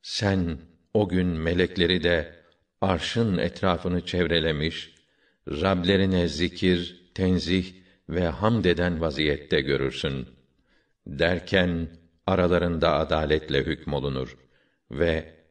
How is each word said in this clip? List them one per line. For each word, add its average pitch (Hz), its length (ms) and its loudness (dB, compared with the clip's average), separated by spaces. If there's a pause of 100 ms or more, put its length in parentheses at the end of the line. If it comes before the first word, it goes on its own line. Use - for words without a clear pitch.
Sen 95 560 -2 (360)
o 101 160 4
gün 90 180 2
melekleri 85 760 2
de 85 320 0 (460)
arşın 95 560 0
etrafını 87 680 -2
çevrelemiş, 80 880 -2 (520)
Rablerine 92 800 2
zikir, 87 880 -2
tenzih 92 580 0 (360)
ve 87 180 0
hamd 98 380 0
eden 87 360 2
vaziyette 76 600 -2
görürsün. 67 640 -4 (800)
Derken 85 800 0 (400)
aralarında 85 680 2
adaletle 78 680 0
hükmolunur 69 760 -4 (540)
ve 80 440 -2 (160)